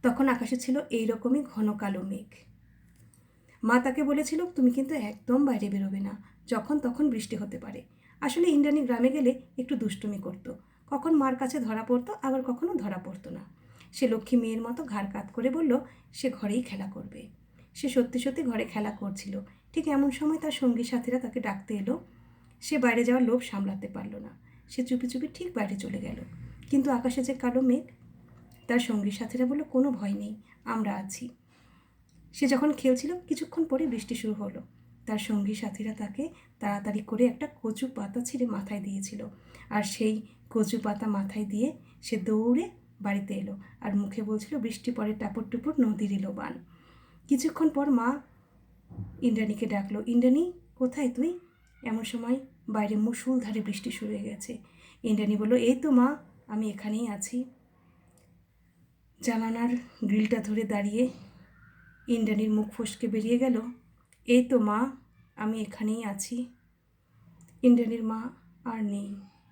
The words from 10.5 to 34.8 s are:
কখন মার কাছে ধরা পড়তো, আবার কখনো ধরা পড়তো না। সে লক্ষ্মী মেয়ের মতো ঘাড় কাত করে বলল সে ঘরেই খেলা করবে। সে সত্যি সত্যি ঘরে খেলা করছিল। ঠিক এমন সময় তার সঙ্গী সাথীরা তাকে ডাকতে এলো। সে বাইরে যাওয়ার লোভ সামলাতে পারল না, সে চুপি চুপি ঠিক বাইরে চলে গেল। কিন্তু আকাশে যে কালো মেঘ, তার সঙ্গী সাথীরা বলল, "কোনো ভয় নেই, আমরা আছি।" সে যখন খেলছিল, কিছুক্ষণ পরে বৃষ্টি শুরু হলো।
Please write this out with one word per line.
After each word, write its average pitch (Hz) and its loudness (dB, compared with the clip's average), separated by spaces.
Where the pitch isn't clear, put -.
কখন 294 2
মার 262 4
কাছে 269 -2
ধরা 220 -2
পড়তো, 247 0
আবার 269 0
কখনো 294 -2
ধরা 196 -2
পড়তো - -12
না। - -12
সে - 0
লক্ষ্মী 226 4
মেয়ের 226 -2
মতো 240 -6
ঘাড় 202 -4
কাত - -10
করে 240 -6
বলল 285 2
সে - -2
ঘরেই 220 -2
খেলা 196 -8
করবে। - -16
সে 285 -2
সত্যি 247 2
সত্যি 269 -2
ঘরে 226 -2
খেলা 214 -4
করছিল। 196 -8
ঠিক 320 -2
এমন 277 4
সময় 302 0
তার 302 -2
সঙ্গী 240 2
সাথীরা 247 0
তাকে 254 -6
ডাকতে 208 -6
এলো। 220 -4
সে 302 -2
বাইরে 240 4
যাওয়ার 247 4
লোভ 240 2
সামলাতে 196 -4
পারল 202 -10
না, 208 -14
সে 254 -2
চুপি 247 0
চুপি 262 -4
ঠিক 359 -8
বাইরে 202 -2
চলে - -6
গেল। - -8
কিন্তু 269 4
আকাশে 247 2
যে 269 0
কালো 254 2
মেঘ, 262 4
তার 240 4
সঙ্গী 208 0
সাথীরা 247 -2
বলল, 285 0
"কোনো 262 2
ভয় 202 -2
নেই, 208 -6
আমরা 220 -2
আছি।" 196 -8
সে 285 2
যখন 277 4
খেলছিল, 277 2
কিছুক্ষণ 330 -2
পরে 285 0
বৃষ্টি 233 -4
শুরু 214 -4
হলো। 202 -8